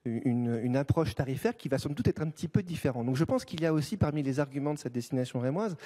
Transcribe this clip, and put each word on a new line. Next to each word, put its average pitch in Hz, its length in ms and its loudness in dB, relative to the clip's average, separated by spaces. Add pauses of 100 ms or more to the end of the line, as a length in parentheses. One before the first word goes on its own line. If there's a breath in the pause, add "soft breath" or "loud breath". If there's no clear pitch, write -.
une, 117 560 0
une 123 140 2
approche 147 380 2
tarifaire 139 440 0
qui - 100 -6
va - 80 2
sans - 140 -2
doute - 180 0
être 170 140 0
un 160 80 -2
petit 160 180 -6
peu 208 140 4
différente. 135 420 -2
Donc, 127 120 0
je 156 80 4
pense 254 200 0
qu'il 170 160 -8
y 165 60 2
a 160 80 4
aussi 156 240 0
parmi 151 240 0
les 135 180 0
arguments 143 320 -2
de 147 60 -4
cette 120 160 -6
destination 123 460 -2
rémoise, 165 440 -2